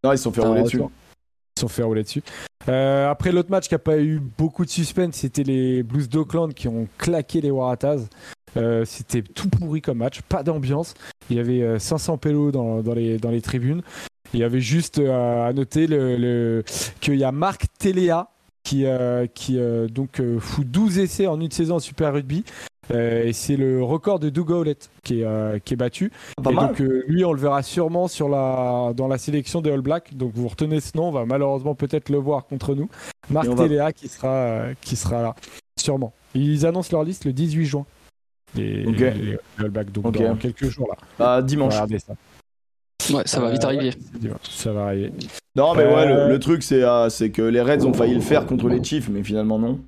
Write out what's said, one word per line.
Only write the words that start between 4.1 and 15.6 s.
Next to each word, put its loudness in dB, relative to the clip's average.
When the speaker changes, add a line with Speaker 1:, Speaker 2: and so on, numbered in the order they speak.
Speaker 2:
beaucoup 0
de -6
suspense, -2
c'était -2
les 2
Blues -2
d'Auckland -2
qui -8
ont -4
claqué 0
les 0
Waratahs. 0
Euh, 2
c'était -4
tout -6
pourri 0
comme -4
match, -4
pas -4
d'ambiance. -2
Il 0
y 2
avait, 2
euh, 2
cinq -2
cents -2
pélos 2
dans, -2
dans -2
les, 0
dans -2
les 0
tribunes. -2
Il 2
y 4
avait 2
juste, 0
euh, 2
à 0
noter 0